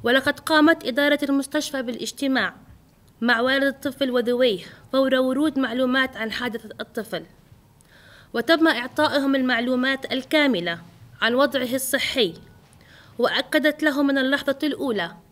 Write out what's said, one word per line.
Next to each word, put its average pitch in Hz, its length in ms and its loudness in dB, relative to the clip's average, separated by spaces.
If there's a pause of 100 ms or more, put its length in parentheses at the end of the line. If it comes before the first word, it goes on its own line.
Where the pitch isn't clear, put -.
ولقد 269 360 2
قامت 320 460 4
إدارة 285 380 2
المستشفى 277 580 -2
بالاجتماع 240 720 -4 (680)
مع 233 180 2
والد 262 240 2
الطفل 269 480 -2
وذويه 240 480 2 (320)
فور 262 240 2
ورود 262 440 0
معلومات 254 580 0
عن 220 140 -6
حادثة 226 380 -8 (120)
الطفل، 202 420 -8 (1080)
وتم 320 340 4
إعطائهم 269 680 0
المعلومات 254 760 0
الكاملة 247 680 0 (420)
عن 226 140 0
وضعه 262 380 0
الصحي، 254 600 -2 (840)
وأكدت 294 640 0
له 285 200 0
من 277 140 2
اللحظة 269 460 -2
الأولى 233 480 -4 (200)